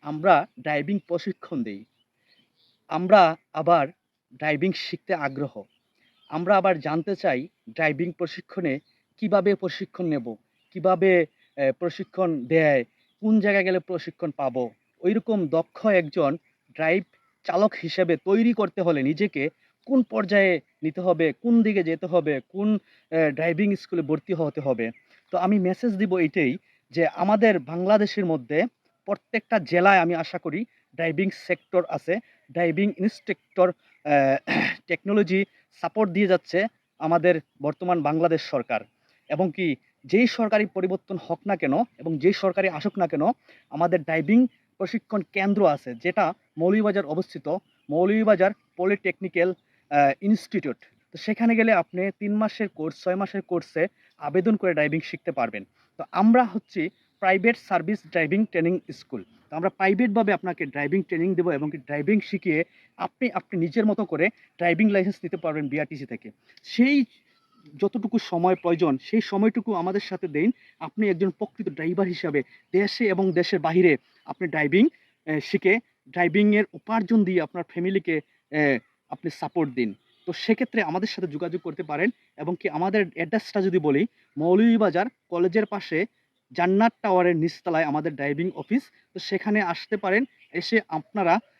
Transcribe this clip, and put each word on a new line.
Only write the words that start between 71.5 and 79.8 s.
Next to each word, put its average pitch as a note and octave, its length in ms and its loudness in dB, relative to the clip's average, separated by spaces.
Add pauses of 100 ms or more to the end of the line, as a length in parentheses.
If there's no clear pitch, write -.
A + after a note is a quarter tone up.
ড্রাইভার E3+ 380 -2
হিসাবে D#3+ 320 -4 (340)
দেশে G3+ 320 0
এবং F#3+ 260 2
দেশের F3 280 0
বাহিরে E3 340 4 (320)
আপনি E3 220 -8
ড্রাইভিং, D#3 360 2 (440)
এ, D#3 140 -4
শিখে F#3 320 0 (360)
ড্রাইভিংয়ের G3+ 640 2
উপার্জন A3 500 0
দিয়ে F3+ 180 0
আপনার E3+ 220 -6
ফ্যামিলিকে, F3 520 -4 (360)
এ, D3+ 100 -2 (500)
আপনি - 180 -10
সাপোর্ট D3+ 440 -4
দিন। A#2+ 160 -2 (380)